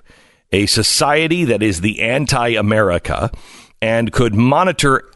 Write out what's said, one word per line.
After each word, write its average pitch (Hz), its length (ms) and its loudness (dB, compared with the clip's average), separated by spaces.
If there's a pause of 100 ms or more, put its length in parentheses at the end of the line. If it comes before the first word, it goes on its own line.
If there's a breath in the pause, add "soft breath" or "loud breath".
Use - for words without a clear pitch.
(520 soft breath)
a 101 160 2
society 156 760 0
that 107 180 0
is 90 180 0
the 101 200 -2
anti-America 110 1300 0 (500 loud breath)
and 113 300 -2
could 117 240 0
monitor 143 800 2